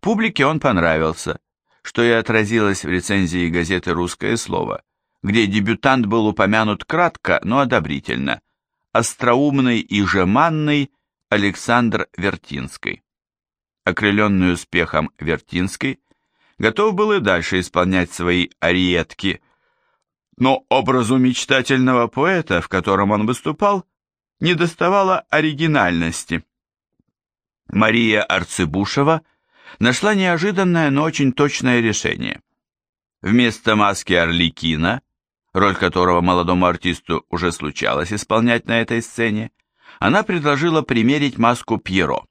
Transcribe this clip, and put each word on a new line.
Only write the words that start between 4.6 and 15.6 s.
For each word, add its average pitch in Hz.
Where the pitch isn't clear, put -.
где 104
дебютант 110
был 107
упомянут 107
кратко, 160
но 117
одобрительно. 71
Остроумный 127
и 101
жеманный 143
Александр 104
Вертинский. 69
Окрыленный 101
успехом 82
Вертинский 87